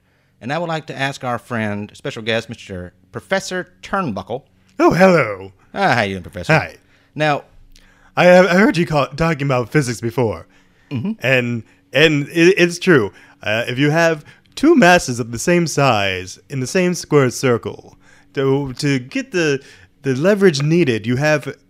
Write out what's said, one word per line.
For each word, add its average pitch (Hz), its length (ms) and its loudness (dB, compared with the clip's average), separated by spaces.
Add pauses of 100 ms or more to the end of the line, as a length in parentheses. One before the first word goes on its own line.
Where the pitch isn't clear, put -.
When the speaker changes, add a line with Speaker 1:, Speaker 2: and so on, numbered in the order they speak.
(400)
Speaker 1:
And 120 140 -12
I 165 40 -4
would 175 120 -6
like 160 160 -8
to 139 100 -14
ask 135 260 -6
our 123 160 -4
friend, 107 560 -6
special 127 280 -12
guest, 113 260 -4
Mister 90 460 -14 (180)
Professor 185 680 -6
Turnbuckle. 123 600 -6 (340)
Speaker 2:
Oh, 330 160 4
hello. 123 580 2 (220)
Speaker 1:
Ah, 190 220 2
how 120 60 2
you 98 120 -2
doing, 90 80 -8
Professor? 92 320 -4
Speaker 2:
Hi. 92 220 -2 (400)
Speaker 1:
Now, 147 280 -2 (720)
Speaker 2:
I 151 80 2
have, 180 220 8
I 175 80 0
heard 202 220 4
you 165 100 0
call, 143 200 0
talking 143 400 -4
about 123 240 0
physics 123 300 -2
before. 113 480 -4 (420)
Speaker 1:
Mm-hmm. 143 300 -6
Speaker 2:
And, 120 420 0 (300)
and 147 340 2
it, 170 320 2
it's 170 220 0
true. 131 320 2 (280)
Uh, 110 280 -4
if 123 100 -6
you 147 140 2
have 165 320 0 (320)
two 320 180 4
masses 175 460 4
of 117 100 -6
the 117 80 -8
same 175 300 0
size 98 720 -2 (100)
in 139 80 -8
the 127 80 -4
same 180 260 -2
square 143 380 0
circle, - 680 -4 (360)
to, 135 400 -2
to 139 260 -2
get 247 320 -8
the, 156 340 -2 (380)
the 135 140 -2
leverage 185 440 2
needed, 139 460 0
you 123 80 -2
have 143 420 -2 (140)